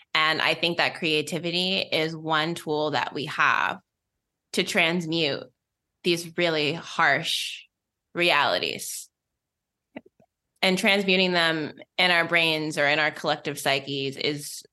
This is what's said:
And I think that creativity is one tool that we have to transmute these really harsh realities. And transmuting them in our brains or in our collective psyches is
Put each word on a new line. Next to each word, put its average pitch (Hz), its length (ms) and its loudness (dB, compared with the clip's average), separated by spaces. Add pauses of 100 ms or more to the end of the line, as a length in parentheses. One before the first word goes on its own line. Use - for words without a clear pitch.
(140)
And 156 280 2
I 156 120 2
think 170 240 -2
that 139 180 0
creativity 170 840 -2
is 160 360 -2
one 160 400 -2
tool 151 360 -2
that 127 220 -2
we - 120 -6
have 151 540 0 (760)
to 185 100 2
transmute 165 800 0 (640)
these 170 320 0
really 156 340 2
harsh 165 920 0 (500)
realities. 143 960 0 (1500)
And 185 160 4
transmuting 190 560 2
them 160 400 0 (240)
in 180 120 4
our 170 140 4
brains 160 540 0
or 147 100 2
in 151 120 2
our 151 120 2
collective 151 480 -4
psyches 139 560 -2
is 147 580 -6